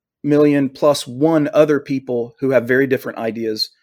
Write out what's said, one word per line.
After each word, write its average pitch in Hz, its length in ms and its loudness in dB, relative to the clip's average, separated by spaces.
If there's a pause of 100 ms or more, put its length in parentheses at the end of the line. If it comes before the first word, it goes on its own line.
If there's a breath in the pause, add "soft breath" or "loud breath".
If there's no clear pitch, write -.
(240)
million 147 460 2
plus 147 380 0
one 147 460 0
other 147 260 2
people 127 600 -6
who 135 100 -2
have 120 180 2
very 131 200 2
different 127 300 -4
ideas 110 520 -6 (120)